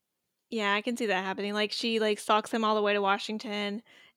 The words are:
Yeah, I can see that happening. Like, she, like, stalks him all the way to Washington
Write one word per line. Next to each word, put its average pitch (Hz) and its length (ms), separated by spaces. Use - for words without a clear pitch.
Yeah, 208 240
I 208 80
can 240 140
see 240 120
that 190 180
happening. 196 280
Like, 214 200
she, 226 260
like, 214 200
stalks 214 320
him 226 120
all 214 120
the 214 60
way 208 120
to 208 80
Washington 208 840